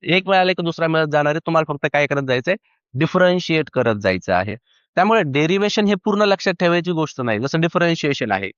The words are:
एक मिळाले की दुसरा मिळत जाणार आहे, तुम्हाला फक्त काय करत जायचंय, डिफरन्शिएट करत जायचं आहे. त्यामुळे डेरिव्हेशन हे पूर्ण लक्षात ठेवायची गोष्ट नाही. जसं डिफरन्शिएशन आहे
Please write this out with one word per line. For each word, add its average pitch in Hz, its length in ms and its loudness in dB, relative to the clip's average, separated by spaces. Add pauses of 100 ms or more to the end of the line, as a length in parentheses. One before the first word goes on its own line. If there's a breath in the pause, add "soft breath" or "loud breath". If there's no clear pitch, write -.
एक 180 260 0
मिळाले 185 240 4
की 180 100 -4
दुसरा 165 240 -2
मिळत 160 260 0
जाणार 147 200 2
आहे, 160 140 -2
तुम्हाला 160 260 0
फक्त 143 200 -6
काय 147 140 2
करत 143 220 -2
जायचंय, 127 260 0 (400)
डिफरन्शिएट 170 760 0
करत 117 260 0
जायचं 95 360 -2
आहे. 98 240 -2 (380)
त्यामुळे 208 320 2
डेरिव्हेशन 190 600 0
हे 202 80 2
पूर्ण 202 280 0
लक्षात 196 380 0
ठेवायची 175 300 0
गोष्ट 156 300 -4
नाही. 117 180 0
जसं 139 220 -2
डिफरन्शिएशन 165 720 0
आहे 95 260 -4